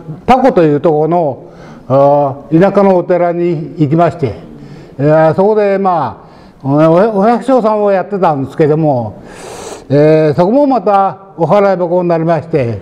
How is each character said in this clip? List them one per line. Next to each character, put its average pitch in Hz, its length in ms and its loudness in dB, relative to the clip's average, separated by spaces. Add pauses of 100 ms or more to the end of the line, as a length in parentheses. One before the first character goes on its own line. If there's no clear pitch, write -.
(260)
多 254 140 2
古 254 120 4
と 175 100 2
い 151 140 2
う 139 60 -2
と 175 80 2
こ 151 140 0
ろ 156 40 -2
の、 165 340 -4 (460)
あ 139 460 2 (180)
ー、 160 80 4
田 196 100 4
舎 202 120 2
の 196 140 4
お 175 60 0
寺 175 300 -2
に 170 460 -4
行 151 100 0
き 151 80 0
ま 165 140 2
し - 80 -14
て、 113 160 -4 (640)
え 135 60 -4
ー、 156 280 2
そ 190 140 0
こ 214 80 2
で、 202 240 0
ま 165 480 -4
あ、 - 20 -20 (340)
お、 160 560 2
お 196 60 0
百 226 200 0
姓 254 180 2
さ 214 80 0
ん 208 140 -2
を 202 80 2
や 185 100 0
っ 185 80 -10
て 202 80 -6
た 170 160 0
ん 135 100 -4
で 131 60 -10
す - 60 -20
け 160 100 2
ど 151 100 2
も、 127 460 -2 (680)
え 156 440 2
ー、 - 20 -2
そ 180 120 2
こ 208 60 0
も 285 140 2
ま 254 160 0
た 196 540 -2
お 170 80 -2
払 196 300 2
い - 20 -4
箱 175 260 -2
に 175 60 -2
な 170 100 0
り 165 60 -2
ま 165 180 0
し 165 60 -16
て、 117 340 -2